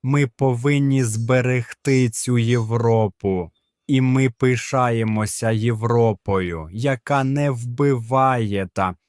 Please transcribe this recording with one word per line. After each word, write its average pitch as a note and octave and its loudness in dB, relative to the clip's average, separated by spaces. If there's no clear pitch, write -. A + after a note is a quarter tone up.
Ми C#3 2
повинні C3+ 0
зберегти B2 0
цю B2 -2
Європу, A2+ 0
і C3 2
ми C3 2
пишаємося A#2 -2
Європою, G#2+ 0
яка C3+ -2
не C#3+ 0
вбиває A#2+ 0
та F#2 -2